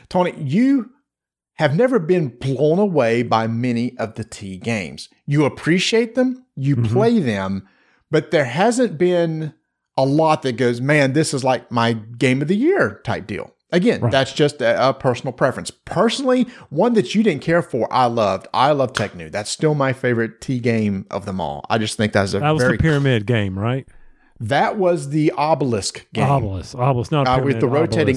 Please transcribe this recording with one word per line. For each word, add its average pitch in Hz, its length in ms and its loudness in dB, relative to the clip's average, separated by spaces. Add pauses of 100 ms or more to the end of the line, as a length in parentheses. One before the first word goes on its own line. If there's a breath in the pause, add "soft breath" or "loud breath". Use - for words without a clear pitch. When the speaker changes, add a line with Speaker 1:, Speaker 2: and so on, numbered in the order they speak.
(100 loud breath)
Speaker 1:
Tony, 180 260 0
you 220 540 0 (640)
have 147 200 0
never 247 240 2
been 165 300 0
blown 139 500 0
away 127 440 2
by 113 240 0
many 117 500 -2
of 107 200 -8
the 110 80 -8
T 95 340 -14
games. 92 500 -6 (160)
You 143 220 2
appreciate 220 680 0
them, 254 300 -2 (120)
you 135 200 0
Speaker 2:
Mm-hmm. 117 160 0
Speaker 1:
play 226 280 4
them, 98 460 -2 (440 soft breath)
but 156 220 0
there 151 120 4
hasn't 190 540 0
been 170 560 0 (440)
a 135 60 2
lot 156 380 4
that 123 160 -2
goes, 120 240 2
"Man, 139 320 2
this 156 180 0
is, 131 100 -4
like, 127 300 -2
my 117 220 2
game 120 480 -2
of 147 60 -2
the 190 80 2
year" 220 460 0
type 95 240 -6
deal. 101 240 -8 (220)
Again, 180 300 2
Speaker 2:
Right. 120 100 0
Speaker 1:
that's 135 220 0
just 147 260 0
a, 117 300 2
a - 40 2
personal 127 380 -2
preference. 120 380 -2
Personally, 254 760 0 (220 loud breath)
one 202 260 2
that 202 200 2
you 214 80 4
didn't 170 200 0
care 165 200 2
for, 123 300 -4
I 127 120 4
loved. 107 500 0
I 131 180 4
love 131 200 0
Tecnu. 85 400 -6
That's 104 180 -8
still 151 240 0
my 135 200 0
favorite 117 480 -2
T 127 180 -4
game 110 500 0
of 95 140 -8
them 95 160 -6
all. 71 300 -6
I 113 80 2
just 107 180 -4
think 107 160 0
that's 98 220 2
a 101 60 -2
Speaker 2:
That 147 100 0
was 156 120 0
Speaker 1:
very 123 140 2
Speaker 2:
the - 60 0
pyramid 139 440 2
game, 104 320 -2
right? 123 300 -4 (500 soft breath)
Speaker 1:
That 143 380 -2
was 175 320 0
the 151 240 0
obelisk 139 800 -2
game. 110 160 0
Speaker 2:
Obelisk. 107 480 -2
Obelisk, 123 340 0
not 143 160 0
Speaker 1:
Uh, 131 160 2
with 139 160 0
Speaker 2:
pyramid, - 40 -4
Speaker 1:
the 143 60 4
rotating 143 480 2